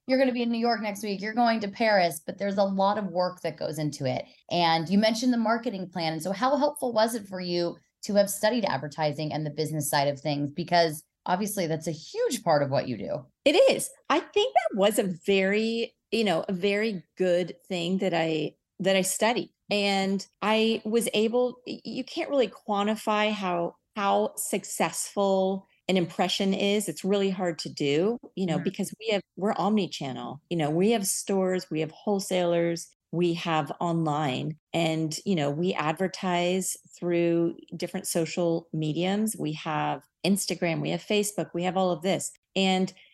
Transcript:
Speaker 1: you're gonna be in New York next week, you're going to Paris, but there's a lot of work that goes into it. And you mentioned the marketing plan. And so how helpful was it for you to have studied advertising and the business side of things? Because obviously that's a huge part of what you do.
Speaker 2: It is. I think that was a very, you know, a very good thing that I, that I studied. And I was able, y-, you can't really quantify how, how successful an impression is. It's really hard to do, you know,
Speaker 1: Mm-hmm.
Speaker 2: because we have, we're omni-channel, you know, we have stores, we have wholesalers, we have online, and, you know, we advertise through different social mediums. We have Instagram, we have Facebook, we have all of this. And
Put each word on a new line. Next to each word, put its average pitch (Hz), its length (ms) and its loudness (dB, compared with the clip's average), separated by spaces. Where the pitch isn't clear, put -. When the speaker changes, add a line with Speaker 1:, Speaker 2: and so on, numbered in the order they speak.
Speaker 1:
you're 262 100 4
gonna 262 140 4
be 240 120 -2
in 233 60 0
New 233 80 0
York 226 240 0
next 202 220 -6
week, 202 160 -4
you're 220 140 -6
going 226 260 2
to 202 80 -4
Paris, 202 580 4
but 190 120 -8
there's 196 200 -2
a 202 60 4
lot 196 340 2
of 202 100 -2
work 175 340 -2
that 160 160 -4
goes 160 200 -4
into 147 280 -2
it. 127 180 -2
And 165 380 2
you 190 100 4
mentioned 233 360 4
the 233 40 0
marketing 220 520 -2
plan. 160 240 -2
And 156 100 -6
so 185 80 -2
how 254 240 0
helpful 277 380 0
was 226 200 4
it 208 140 -8
for 185 140 -8
you 175 340 -2
to 208 120 -2
have 202 140 6
studied 220 340 0
advertising 147 680 -2
and 151 120 -2
the 151 40 -4
business 151 400 -4
side 143 180 4
of 135 140 -2
things? 143 280 -2
Because 165 540 0
obviously 185 420 -2
that's 160 200 -4
a 170 40 -2
huge 381 520 -4
part 151 200 4
of 131 60 -2
what 131 160 0
you 117 120 -4
do. - 280 -6
Speaker 2:
It 294 100 6
is. - 180 -2
I 294 100 2
think 440 340 0
that 659 240 2
was 214 220 4
a 185 160 0
very, 214 680 0
you 226 140 2
know, 170 240 2
a - 40 -2
very 202 480 0
good 180 380 0
thing 180 340 -2
that 185 140 0
I, 160 420 0
that 190 180 2
I 185 60 4
studied. 220 500 -2
And 196 560 0
I 220 420 2
was 214 300 0
able, 233 520 0
y-, - 200 -10
you 247 180 -6
can't - 260 -8
really 254 200 2
quantify 214 840 0
how, 180 460 -2
how 202 400 2
successful 190 1300 -2
an 185 80 4
impression 185 580 0
is. 202 360 0
It's - 160 -6
really 196 240 2
hard 180 300 -2
to 156 100 -8
do, 156 480 0
you 185 100 -2
know, 160 100 0
Speaker 1:
Mm-hmm. - 80 -2
Speaker 2:
because 185 360 -4
we 220 140 -2
have, 196 80 0
we're 196 160 0
omni-channel, 143 960 -2
you 170 80 -4
know, 147 120 2
we 180 220 2
have 202 160 0
stores, 185 640 -2
we 156 80 -2
have 156 120 -4
wholesalers, 175 1000 0
we 170 220 2
have 156 440 0
online, 156 800 0
and, 160 520 0
you 202 100 2
know, 143 160 2
we 175 220 -2
advertise 180 1040 -2
through 170 580 2
different 180 300 -6
social 165 640 0
mediums. 180 640 0
We 156 160 -4
have 151 500 -4
Instagram, 170 560 0
we 151 100 -2
have 170 140 -4
Facebook, 202 480 -2
we 175 100 -2
have 180 140 -2
all 185 140 2
of 160 100 -4
this. 170 300 -2
And 190 360 2